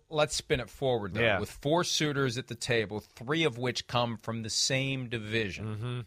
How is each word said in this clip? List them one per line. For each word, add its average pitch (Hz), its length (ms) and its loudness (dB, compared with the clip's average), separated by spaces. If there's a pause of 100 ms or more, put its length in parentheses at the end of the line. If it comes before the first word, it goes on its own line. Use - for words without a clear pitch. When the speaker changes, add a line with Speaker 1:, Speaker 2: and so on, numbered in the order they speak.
Speaker 1:
let's 151 260 2
spin - 240 0
it 123 100 -6
forward, 117 440 0
though, 107 80 0
Speaker 2:
Yeah. 107 180 6
Speaker 1:
with 104 100 -4
four 143 340 2
suitors 135 540 0
at 127 100 -6
the 117 80 -8
table, 107 440 0
three 147 440 -2
of 127 140 2
which 123 300 -2
come 120 300 0
from 113 260 -6
the 107 60 -6
same 131 600 0
division. 107 560 -2
Speaker 2:
Mm-hmm. 113 420 -4